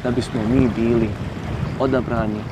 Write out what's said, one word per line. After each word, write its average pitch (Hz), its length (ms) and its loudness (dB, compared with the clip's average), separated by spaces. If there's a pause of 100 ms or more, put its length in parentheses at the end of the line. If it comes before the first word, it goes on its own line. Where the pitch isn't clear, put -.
da 127 60 2
bismo 120 380 0
mi 131 280 6
bili 113 340 2 (680)
odabrani 117 600 0 (120)